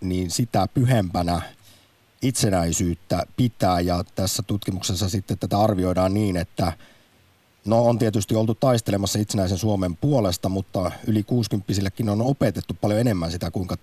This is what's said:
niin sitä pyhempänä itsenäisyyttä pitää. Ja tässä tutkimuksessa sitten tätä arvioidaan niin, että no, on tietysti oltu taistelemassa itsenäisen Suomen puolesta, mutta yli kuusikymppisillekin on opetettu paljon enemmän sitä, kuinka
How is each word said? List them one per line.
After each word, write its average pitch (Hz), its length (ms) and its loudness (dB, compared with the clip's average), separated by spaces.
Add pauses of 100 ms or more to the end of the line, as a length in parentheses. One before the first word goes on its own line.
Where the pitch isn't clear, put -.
niin 92 280 -2
sitä 104 440 0
pyhempänä 90 680 2 (800)
itsenäisyyttä 87 1040 0 (140)
pitää. 98 420 2
Ja 87 240 0 (120)
tässä - 320 -2
tutkimuksessa 95 640 -4
sitten 95 280 -4
tätä 101 220 -2
arvioidaan 92 540 2
niin, 101 240 0
että 85 360 -4 (920)
no, 113 200 4
on 117 140 4
tietysti 110 360 0
oltu 110 200 2
taistelemassa 113 640 0
itsenäisen 98 380 0
Suomen 92 440 0
puolesta, 107 480 0
mutta 95 420 -2 (160)
yli 107 160 2
kuusikymppisillekin 104 840 -2
on 104 120 0
opetettu 117 600 -2
paljon 104 180 2
enemmän 95 320 0
sitä, 85 200 -6
kuinka 90 320 -4